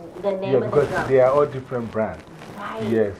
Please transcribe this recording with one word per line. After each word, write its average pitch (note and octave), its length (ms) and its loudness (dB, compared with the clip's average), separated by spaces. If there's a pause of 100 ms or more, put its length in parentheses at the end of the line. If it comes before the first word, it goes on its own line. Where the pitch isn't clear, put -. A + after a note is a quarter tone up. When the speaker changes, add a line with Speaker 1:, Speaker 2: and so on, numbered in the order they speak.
(220)
Speaker 1:
The G3+ 100 -2
name F#3+ 120 -4
Speaker 2:
Yeah, C3 140 2
Speaker 1:
of A2+ 60 2
the - 60 -4
Speaker 2:
because C#3+ 200 2
Speaker 1:
drum. - 180 -2
Speaker 2:
they C3 120 6
are B2+ 120 6
all D3 140 4
different B2 460 -6
brands. G2 320 -4 (340)
Speaker 1:
Right. - 260 -10
Speaker 2:
Yes, A2 360 0